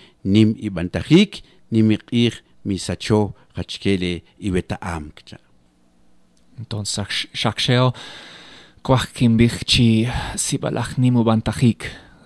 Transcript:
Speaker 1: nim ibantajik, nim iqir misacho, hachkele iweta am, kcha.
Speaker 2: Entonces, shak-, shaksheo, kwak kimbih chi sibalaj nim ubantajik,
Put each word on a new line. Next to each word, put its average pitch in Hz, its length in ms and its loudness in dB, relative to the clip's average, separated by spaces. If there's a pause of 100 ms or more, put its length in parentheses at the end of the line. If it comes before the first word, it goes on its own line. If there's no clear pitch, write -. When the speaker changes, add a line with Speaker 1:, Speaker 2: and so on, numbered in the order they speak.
(240)
Speaker 1:
nim 107 360 4
ibantajik, 101 800 0 (300)
nim 110 200 4
iqir 117 500 -2 (240)
misacho, 101 680 -2 (220)
hachkele 90 680 -4 (160)
iweta 92 420 -4
am, 78 340 -8
kcha. - 220 -20 (1200)
Speaker 2:
Entonces, 107 360 -8
shak-, - 380 -6
shaksheo, 127 600 0 (920)
kwak 127 300 0
kimbih 117 520 2
chi 117 420 4 (280)
sibalaj 117 640 -4
nim 123 180 4
ubantajik, 113 760 2 (340)